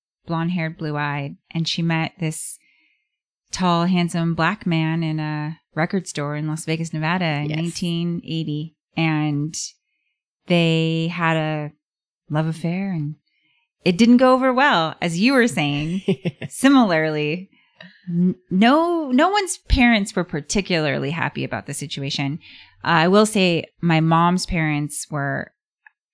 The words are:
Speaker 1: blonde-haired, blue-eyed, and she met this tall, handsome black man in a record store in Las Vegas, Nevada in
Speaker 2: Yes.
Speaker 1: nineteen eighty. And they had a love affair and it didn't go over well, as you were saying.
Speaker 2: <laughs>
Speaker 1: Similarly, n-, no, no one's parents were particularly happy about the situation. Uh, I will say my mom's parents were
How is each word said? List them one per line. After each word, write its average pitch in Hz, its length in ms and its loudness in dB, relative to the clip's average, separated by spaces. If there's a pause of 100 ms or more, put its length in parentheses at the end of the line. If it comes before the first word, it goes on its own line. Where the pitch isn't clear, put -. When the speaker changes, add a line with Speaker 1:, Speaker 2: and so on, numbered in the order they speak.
(260)
Speaker 1:
blonde-haired, 165 520 -2
blue-eyed, 147 580 -4 (180)
and 165 140 -2
she - 140 -4
met 165 360 0
this - 400 -6 (920)
tall, 175 360 2
handsome 170 480 0
black 165 300 -2
man 165 380 0
in 156 160 -2
a 151 400 -6 (160)
record 175 320 -2
store 147 300 -6
in 151 100 -4
Las 156 160 -6
Vegas, 160 300 -4
Nevada 165 320 -2
in 147 240 -2
Speaker 2:
Yes. 151 80 -4
Speaker 1:
nineteen 170 680 -4
eighty. 160 520 -6 (200)
And 151 580 -2 (920)
they 165 640 2
had 165 240 0
a 156 360 -4 (580)
love 151 180 0
affair 175 460 -4
and 151 220 -4 (680)
it 180 140 2
didn't 233 200 8
go 254 160 6
over 262 200 2
well, 240 480 2
as 170 180 -2
you 240 140 4
were 240 140 6
saying. 151 540 -2 (260)
Speaker 2:
<laughs> - 220 -8
Speaker 1:
Similarly, 165 1000 2 (580)
n-, 180 280 2 (140)
no, 294 640 2
no 285 180 4
one's 392 280 -2
parents 240 580 2
were - 80 0
particularly 151 880 -2
happy 143 320 -6
about 123 220 -8
the - 80 -12
situation. 143 680 -6 (440)
Uh, - 40 -10
I 165 220 4
will 208 160 6
say 185 400 2 (160)
my 165 180 2
mom's 170 460 2
parents 151 640 -2
were 139 420 -6 (640)